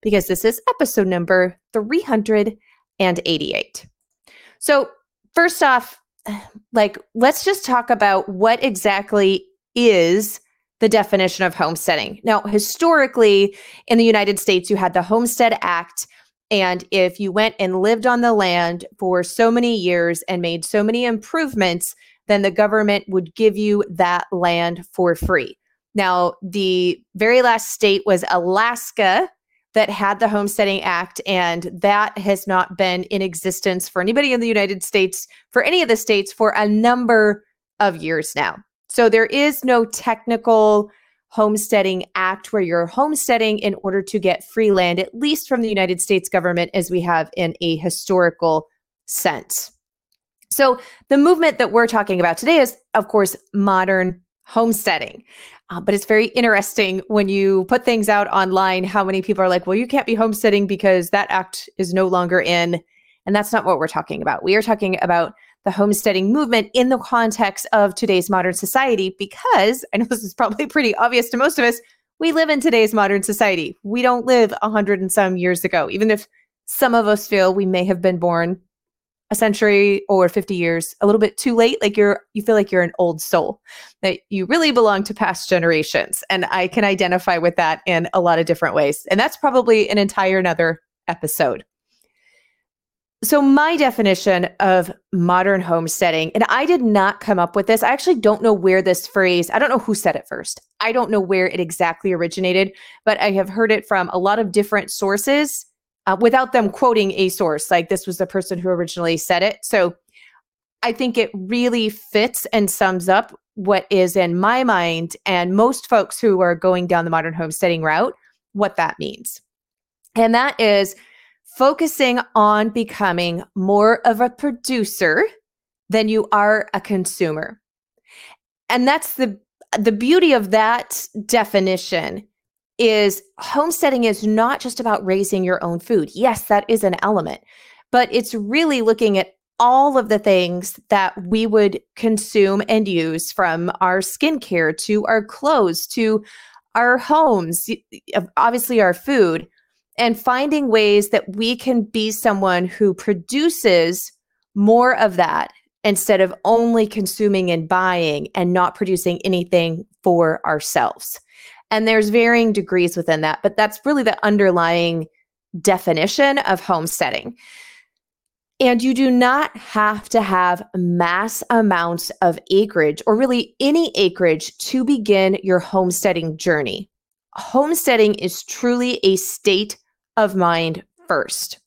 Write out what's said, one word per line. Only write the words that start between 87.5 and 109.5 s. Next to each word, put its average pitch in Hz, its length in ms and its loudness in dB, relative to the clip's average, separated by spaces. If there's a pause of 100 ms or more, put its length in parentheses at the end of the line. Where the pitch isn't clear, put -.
that 160 300 0
in 170 260 0
a 190 80 2
lot 170 180 2
of 170 60 0
different 160 300 0
ways. 147 360 0
And 196 80 2
that's 254 200 0
probably 233 500 2
an 208 80 -2
entire 196 420 0
another 165 440 0 (260)
episode. 151 560 -4 (1600)
So 294 160 2
my 294 380 2
definition 196 720 0 (100)
of 185 320 2 (180)
modern 185 520 0
homesteading, 165 720 -2
and 202 160 0
I 262 160 0
did 320 160 2
not 202 380 2
come 202 180 0
up 170 180 0
with 196 100 0
this. 220 160 2
I - 60 2
actually 277 320 0
don't 214 220 2
know 226 100 4
where 190 300 2
this 180 240 0
phrase, 180 420 0
I 214 100 -2
don't 269 120 2
know 254 80 0
who 214 160 -2
said 165 220 -2
it - 120 -12
first. - 320 -12 (200)
I 226 120 -2
don't 240 180 0
know 208 100 2
where 185 280 0
it 175 120 -6
exactly 170 520 -2
originated, 180 600 0 (340)
but 214 140 2
I 208 100 0
have 190 180 -2
heard 214 240 0
it 214 160 -2
from 185 240 -2
a 185 60 -2
lot 196 200 0
of 202 140 -4
different 202 380 0
sources, 269 720 -2 (420)
uh, 190 140 0
without 254 320 2
them 226 160 2
quoting 220 440 0
a 190 180 0
source, 156 400 -4
like, 175 180 2
this - 180 -4
was 180 120 -8
the 185 80 -2
person 185 320 -6
who 180 100 -4
originally 170 480 -2
said 175 260 -2
it. 208 200 -2